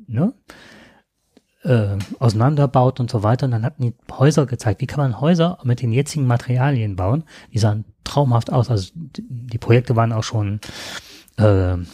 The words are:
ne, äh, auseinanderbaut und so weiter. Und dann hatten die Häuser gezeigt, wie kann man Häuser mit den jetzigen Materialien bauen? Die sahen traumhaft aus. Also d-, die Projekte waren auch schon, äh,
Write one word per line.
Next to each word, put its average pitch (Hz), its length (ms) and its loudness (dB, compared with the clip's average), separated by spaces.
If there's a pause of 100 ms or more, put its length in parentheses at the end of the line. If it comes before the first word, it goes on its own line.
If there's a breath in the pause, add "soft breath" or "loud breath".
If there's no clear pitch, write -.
ne, 151 260 -2 (1300 loud breath)
äh, 107 360 2 (220)
auseinanderbaut 127 800 2
und 120 100 -4
so 110 120 -2
weiter. 117 240 0
Und 123 60 -2
dann 113 120 -2
hatten - 180 -6
die 120 120 -2 (180)
Häuser 151 340 2
gezeigt, 117 340 -4
wie 131 60 -4
kann - 140 -6
man 120 200 -2
Häuser 170 440 2
mit 120 180 0
den 113 100 0
jetzigen 139 340 0
Materialien 123 720 0
bauen? 107 280 0 (280 loud breath)
Die - 60 -2
sahen 104 260 0 (200)
traumhaft 123 480 2
aus. 123 180 2
Also 98 240 -2
d-, 165 340 -14
die 117 300 -10
Projekte 120 380 2
waren 113 160 2
auch 110 100 -2
schon, 104 380 -2 (800 loud breath)
äh, 95 380 4 (180)